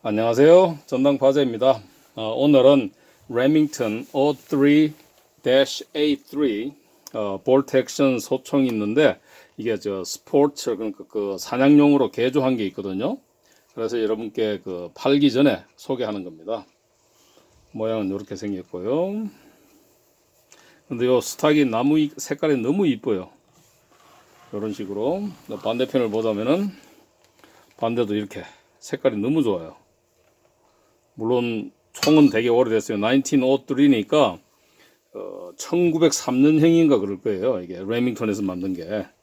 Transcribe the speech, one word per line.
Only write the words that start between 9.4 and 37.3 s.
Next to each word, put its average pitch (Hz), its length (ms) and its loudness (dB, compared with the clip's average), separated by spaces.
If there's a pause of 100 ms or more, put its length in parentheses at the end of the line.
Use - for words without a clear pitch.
이게 110 200 -4
저 95 260 -8
스포츠, 143 720 -2
그러니까 101 320 -10
그 101 300 -6
사냥용으로 139 720 4
개조한 131 480 -2
게 104 80 -4
있거든요. 98 540 -6 (560)
그래서 113 260 -4
여러분께 107 640 -4
그 90 320 -10
팔기 139 360 2
전에 123 340 2 (100)
소개하는 107 480 -8
겁니다. 90 420 -12 (1040)
모양은 110 360 -6
이렇게 98 280 -8
생겼고요. 123 960 -6 (1600)
근데 123 180 -4
요 123 160 4
스탁이 151 440 2
나무 127 340 0
이-, 147 180 0
색깔이 151 400 -2
너무 156 300 0
이뻐요. 107 420 -4 (1200)
요런 104 220 -8
식으로. 113 560 -6 (320)
반대편을 120 480 -2
보자면은 113 600 -2 (1080)
반대도 113 380 -2
이렇게 104 260 -8 (380)
색깔이 127 380 -4
너무 135 260 0
좋아요. 90 360 -4 (1300)
물론 117 580 -4 (200)
총은 151 380 6
되게 117 180 0
오래됐어요. 117 500 0
나인틴 127 460 0
오 131 240 2
쓰리니까, 131 720 2 (760)
어, 92 440 -16
천구백삼 160 840 0
년형인가 156 580 4
그럴 98 220 -6
거예요. 104 400 -2